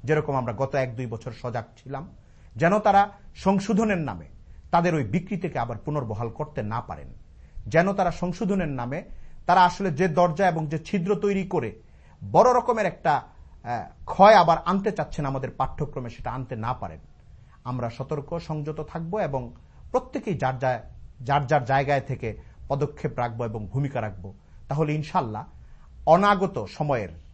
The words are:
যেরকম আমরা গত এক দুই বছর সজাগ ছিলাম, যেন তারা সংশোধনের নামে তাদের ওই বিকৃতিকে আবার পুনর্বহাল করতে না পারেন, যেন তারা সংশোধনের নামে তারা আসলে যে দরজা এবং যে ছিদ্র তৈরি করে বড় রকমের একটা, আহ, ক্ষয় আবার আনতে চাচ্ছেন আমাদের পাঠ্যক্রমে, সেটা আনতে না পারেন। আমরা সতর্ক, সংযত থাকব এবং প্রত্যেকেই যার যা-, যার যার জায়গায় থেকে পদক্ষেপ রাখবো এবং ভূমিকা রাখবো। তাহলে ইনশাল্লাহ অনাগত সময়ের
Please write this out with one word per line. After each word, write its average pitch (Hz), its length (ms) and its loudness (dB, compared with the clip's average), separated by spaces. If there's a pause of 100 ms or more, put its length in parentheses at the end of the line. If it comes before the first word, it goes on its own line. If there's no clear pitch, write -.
যেরকম 151 320 2
আমরা 123 160 -2
গত 131 220 -4
এক 127 220 -2
দুই 127 100 -6
বছর 113 260 -10
সজাগ 117 320 -8 (180)
ছিলাম, 135 260 -12 (480)
যেন 185 220 4
তারা 208 320 6 (240)
সংশোধনের 202 640 2
নামে 101 260 -6 (460)
তাদের 170 240 4
ওই 143 100 2
বিকৃতিকে 165 540 -4
আবার 117 200 -4
পুনর্বহাল 117 520 -4
করতে 147 320 -8
না 107 180 -4
পারেন, 71 260 -12 (600)
যেন 170 260 4
তারা 190 180 2
সংশোধনের 180 580 -2
নামে 131 340 -6 (440)
তারা 185 180 8
আসলে 190 260 2
যে 165 180 2
দরজা 175 400 4
এবং 160 180 0
যে 151 120 -4
ছিদ্র 190 360 -2
তৈরি 196 300 0
করে 127 420 -4 (460)
বড় 240 220 8
রকমের 233 320 2
একটা, 156 360 0 (400)
আহ, - 420 -8
ক্ষয় 208 300 8
আবার 170 300 8
আনতে 196 280 0
চাচ্ছেন 151 340 -4
আমাদের 135 240 -4
পাঠ্যক্রমে, 127 600 -6
সেটা 113 220 -10
আনতে 131 240 -8
না 113 160 -4
পারেন। 78 260 -8 (640)
আমরা 120 260 -6
সতর্ক, 147 480 -8
সংযত 156 420 -8
থাকব 170 380 -8
এবং 135 360 -4 (360)
প্রত্যেকেই 254 440 -4
যার 131 240 -2
যা-, 123 220 0 (400)
যার 139 260 0
যার 139 180 2
জায়গায় 135 360 2
থেকে 117 360 -8 (320)
পদক্ষেপ 143 500 -4
রাখবো 120 260 -4
এবং 110 220 -6
ভূমিকা 131 340 -4
রাখবো। 95 340 -10 (340)
তাহলে 151 260 0
ইনশাল্লাহ 131 500 -2 (640)
অনাগত 180 580 6
সময়ের 123 440 -2 (240)